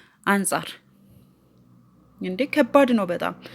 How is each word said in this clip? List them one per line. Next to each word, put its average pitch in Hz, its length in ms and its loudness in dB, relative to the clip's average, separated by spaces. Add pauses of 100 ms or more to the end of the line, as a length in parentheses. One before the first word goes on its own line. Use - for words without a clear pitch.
(260)
አንጻር 190 420 0 (1500)
እንዴ! 185 260 -6
ከባድ 277 440 4
ነው። 208 160 2
በጣም፣ 175 260 -4 (220)